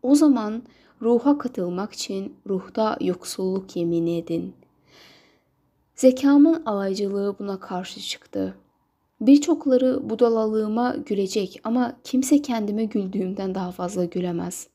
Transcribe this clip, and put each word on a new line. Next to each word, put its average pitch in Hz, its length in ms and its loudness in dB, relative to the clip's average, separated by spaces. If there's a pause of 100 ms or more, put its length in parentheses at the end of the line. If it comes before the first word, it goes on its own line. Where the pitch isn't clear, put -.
O 262 120 6
zaman 240 480 4 (380)
ruha 240 360 4
katılmak 196 560 -6
için 196 420 -8 (140)
ruhta 208 520 -2
yoksulluk 190 720 -4
yemini 170 420 0
edin. 170 360 -6 (1400)
Zekamın 277 680 6
alaycılığı 202 760 -4
buna 196 200 -8
karşı 185 400 -10
çıktı. - 580 -10 (640)
Birçokları 262 880 4
budalalığıma 220 840 0 (100)
gülecek 196 580 -4
ama 240 400 -2
kimse 262 380 2
kendime 220 440 -2
güldüğümden 190 680 -4
daha 180 160 -4
fazla 180 340 -4
gülemez. 175 680 -6